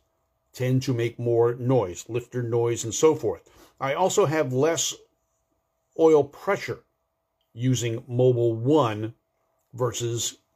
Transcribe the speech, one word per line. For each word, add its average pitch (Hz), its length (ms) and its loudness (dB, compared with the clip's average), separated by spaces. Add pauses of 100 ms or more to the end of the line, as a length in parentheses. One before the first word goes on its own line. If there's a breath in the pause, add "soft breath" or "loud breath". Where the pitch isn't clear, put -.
(520)
tend 127 320 0
to 135 100 -2
make 117 240 -4
more 120 360 2
noise, 120 540 -2
lifter 120 340 -6
noise, 117 420 -2
and 107 100 -8
so 156 220 4
forth. - 340 -6 (300 soft breath)
I 135 140 -4
also 185 320 2
have 147 260 0
less 151 420 0 (1000)
oil 156 280 6
pressure - 560 -6 (720)
using 117 500 -2
Mobil 120 540 2
One 113 580 0 (580)
versus 117 680 -6 (180)